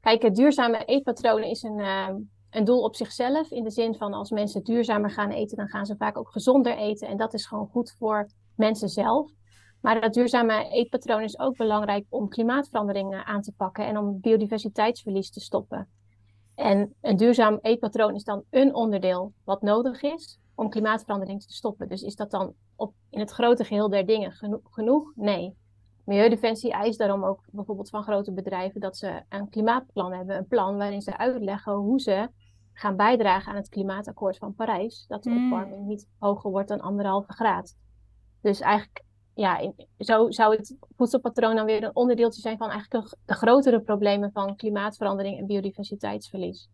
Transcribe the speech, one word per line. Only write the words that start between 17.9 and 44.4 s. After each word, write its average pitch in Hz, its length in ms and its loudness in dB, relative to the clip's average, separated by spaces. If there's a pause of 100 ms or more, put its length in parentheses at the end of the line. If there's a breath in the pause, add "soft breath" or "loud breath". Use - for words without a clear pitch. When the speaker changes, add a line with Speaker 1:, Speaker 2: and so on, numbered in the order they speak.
Speaker 1:
is 208 100 -10
dan 208 260 -4
een 269 240 4
onderdeel 190 580 0 (120)
wat 196 180 -2
nodig 233 400 2
is 320 360 -6 (160)
om 220 160 -4
klimaatverandering 208 720 -2
te - 100 -20
stoppen. - 360 -8
Dus 190 140 -8
is 202 140 -10
dat 208 140 -8
dan 190 240 -6 (220)
op, 214 160 -8 (180)
in 214 100 -8
het 208 100 -6
grote 240 340 4
geheel 208 240 0
der 196 180 0
dingen 208 260 0
geno-, 214 280 -8 (100)
genoeg? 262 440 0
Nee. 196 420 -2 (480)
Milieudefensie 220 680 2
eist 208 260 -2
daarom 196 260 0
ook 196 160 -2 (100)
bijvoorbeeld 202 400 -10
van 214 120 -8
grote 202 300 -2
bedrijven 190 480 -6
dat 190 160 -8
ze 175 320 -8
een 202 200 -10
klimaatplan 214 640 -2
hebben. 185 240 -6
Een 190 100 -6
plan 202 300 0
waarin 202 260 -4
ze 196 160 -8
uitleggen 214 540 -4
hoe 208 280 0
ze 214 280 0 (440)
gaan 196 240 -4
bijdragen 208 540 2
aan 202 80 -8
het 202 100 -10
klimaatakkoord 196 680 -6
van 208 180 -10
Parijs. 220 540 -4
Dat 208 140 -8
de 247 80 -4
Speaker 2:
Hmm. 240 220 2
Speaker 1:
opwarming 196 340 -6
niet 208 200 -8 (120)
hoger 202 320 -2
wordt 196 180 -2
dan 208 120 -4
anderhalve 202 520 -2
graad. 185 440 -2 (680)
Dus 202 180 0
eigenlijk, - 440 0 (300)
ja, 190 240 0
in, - 160 -6 (240)
zo 220 320 4
zou 220 260 6
het 214 200 -8 (200)
voedselpatroon 226 600 2
dan 214 100 2
weer 220 160 2
een 214 140 -4
onderdeeltje 233 440 2
zijn 220 160 -4
van 220 140 -6
eigenlijk 208 340 -4
een - 60 -18
g-, - 40 -18 (100)
de - 100 -4
grotere 240 460 6
problemen 202 520 0
van 202 240 -4